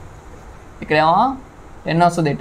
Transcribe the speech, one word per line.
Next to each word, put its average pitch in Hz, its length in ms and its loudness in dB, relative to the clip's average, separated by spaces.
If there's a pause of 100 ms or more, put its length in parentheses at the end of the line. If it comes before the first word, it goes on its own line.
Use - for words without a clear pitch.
(840)
ఇక్కడేమో 160 360 2 (640)
టెన్ 160 220 2
వస్తుంది, 165 340 0